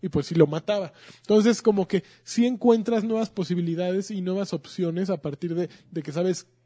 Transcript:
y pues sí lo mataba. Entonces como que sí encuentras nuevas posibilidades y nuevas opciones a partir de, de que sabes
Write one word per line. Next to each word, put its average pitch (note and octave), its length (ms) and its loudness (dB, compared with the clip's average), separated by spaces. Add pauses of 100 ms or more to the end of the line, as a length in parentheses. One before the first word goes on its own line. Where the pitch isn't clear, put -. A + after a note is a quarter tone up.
y F#3 80 -6
pues C#3+ 160 -2
sí - 80 -6
lo D#3+ 140 8
mataba. E3 460 -4 (260)
Entonces G#3+ 420 4
como G3+ 260 2
que F#3+ 160 -2 (200)
sí A#3+ 240 0
encuentras A#3 560 2
nuevas A3 260 -2
posibilidades F3+ 800 -4
y G3+ 120 -8
nuevas F#3 300 -4
opciones F3 600 -4
a F3 100 -2
partir D#3+ 320 -6
de, E3+ 160 -4 (220)
de E3 100 -8
que D3 100 -10
sabes F3 360 -2 (180)